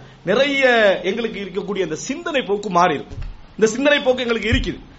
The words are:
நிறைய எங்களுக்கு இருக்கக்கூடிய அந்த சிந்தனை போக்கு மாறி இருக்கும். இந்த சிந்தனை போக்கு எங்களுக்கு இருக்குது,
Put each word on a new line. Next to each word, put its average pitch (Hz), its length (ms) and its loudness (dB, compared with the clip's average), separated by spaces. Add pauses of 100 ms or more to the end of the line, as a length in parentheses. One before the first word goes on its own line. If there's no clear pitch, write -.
(260)
நிறைய 277 380 2 (400)
எங்களுக்கு 220 360 -4
இருக்கக்கூடிய 190 440 -4
அந்த 156 160 -4
சிந்தனை 302 440 -4
போக்கு 202 280 -4
மாறி 175 220 4
இருக்கும். - 320 -8 (260)
இந்த 214 200 2
சிந்தனை 285 280 2
போக்கு 247 260 0
எங்களுக்கு 226 260 -2
இருக்குது, 214 300 -2 (180)